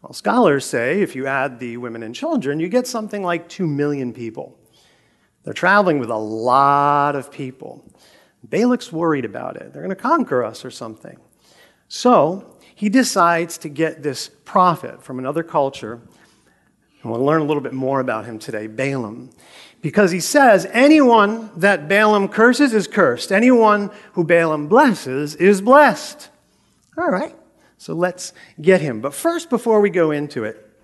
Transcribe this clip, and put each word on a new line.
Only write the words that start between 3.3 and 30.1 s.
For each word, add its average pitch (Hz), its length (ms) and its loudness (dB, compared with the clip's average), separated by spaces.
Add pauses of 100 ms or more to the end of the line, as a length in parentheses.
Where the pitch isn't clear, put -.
two 180 200 -6
million 143 440 -4
people. 117 460 -14 (880)
They're - 100 -12
traveling 185 460 2
with 117 100 -6
a 113 60 -2
lot 139 1000 2
of 135 160 -8
people. - 540 -16 (580)
Balak's 240 500 -2
worried 160 320 0
about 101 320 -10
it. - 160 -18
They're 143 100 -16
gonna 190 120 -6
conquer 220 480 0
us 110 220 -8
or 127 80 -14
something. - 460 -16 (680)
So 190 680 2 (180)
he 208 140 -4
decides 170 680 2
to 160 100 -12
get 147 340 -4
this 139 260 -6 (160)
prophet - 600 0
from 127 160 -12
another 151 240 -6
culture, 135 560 -4 (1000)
and 113 100 -8
we'll 120 120 -2
learn 156 180 2
a - 20 -2
little 143 180 -2
bit 117 100 -10
more 131 280 -4
about 110 240 -4
him 110 160 -14
today, 107 260 -10
Balaam, 123 640 -8 (500)
because 180 300 2
he 180 100 -4
says, 233 520 4
"Anyone 233 840 4
that 170 320 0
Balaam 202 400 2
curses 247 460 4
is 208 120 2
cursed. 147 460 0
Anyone 214 580 4 (220)
who 180 100 -2
Balaam 156 460 2
blesses 156 680 2
is 190 240 4
blessed." 254 680 2 (680)
All 330 140 -2
right, 214 240 -6 (440)
so - 160 -12
let's 175 380 -6 (280)
get 180 200 4
him. 127 200 -6
But 139 140 -6
first, 339 360 -4
before 220 300 2
we 202 100 2
go 165 200 0